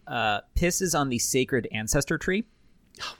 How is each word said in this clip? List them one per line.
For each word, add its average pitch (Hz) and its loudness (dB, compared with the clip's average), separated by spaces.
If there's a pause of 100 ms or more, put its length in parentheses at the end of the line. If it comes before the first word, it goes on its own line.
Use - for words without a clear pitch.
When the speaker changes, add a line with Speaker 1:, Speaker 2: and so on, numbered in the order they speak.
Speaker 1:
uh, 110 0 (160)
pisses 175 2
on 139 2
the 120 0
sacred 127 0
ancestor 139 0
tree. 190 -2 (560)
Speaker 2:
Oh, - -10